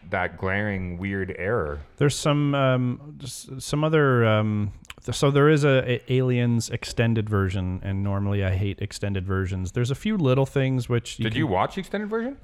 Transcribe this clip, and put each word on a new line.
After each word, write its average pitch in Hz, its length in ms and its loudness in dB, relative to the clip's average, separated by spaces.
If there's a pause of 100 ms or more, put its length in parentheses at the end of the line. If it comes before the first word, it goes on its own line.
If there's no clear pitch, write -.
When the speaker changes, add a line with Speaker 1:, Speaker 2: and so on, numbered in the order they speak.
(100)
Speaker 1:
that 90 280 -2
glaring 95 600 -2
weird 98 380 -4
error. 85 440 -2 (160)
Speaker 2:
There's 143 200 2
some, 147 380 0
um, 131 680 0
s-, 135 380 -14
some 147 240 -2
other, 147 420 4
um, 107 480 2 (320)
th-, - 120 -6
so 143 160 4
there 143 160 6
is 151 160 4
a, 127 360 2
a - 120 -4
Aliens 120 580 2
extended 113 580 0
version, 95 540 0
and 98 220 -4
normally 101 400 -2
I 95 100 0
hate 98 260 -4
extended 98 460 -4
versions. 95 460 -2
There's 120 180 -2
a 139 60 -2
few 214 200 -2
little 135 300 4
things 131 420 0
which 120 300 -4
you 113 60 -2
Speaker 1:
Did 113 80 0
Speaker 2:
can 110 80 -2
Speaker 1:
you 156 80 2
watch 98 260 0
the 196 60 -4
extended 202 280 -6
version? 233 360 -4